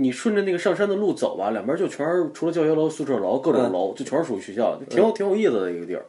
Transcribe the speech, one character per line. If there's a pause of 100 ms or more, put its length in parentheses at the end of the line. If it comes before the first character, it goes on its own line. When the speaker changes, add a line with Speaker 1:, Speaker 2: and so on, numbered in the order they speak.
Speaker 1:
你
顺
着
那
个
上
山
的
路
走
吧，
两
边
就
全
是
除
了
教
学
楼、
宿
舍
楼、
各
种
楼，
Speaker 2:
嗯。
Speaker 1:
就
全
是
属
于
学
校，
就
挺
有，
Speaker 2:
嗯。
Speaker 1:
挺
有
意
思
的
一
个
地
儿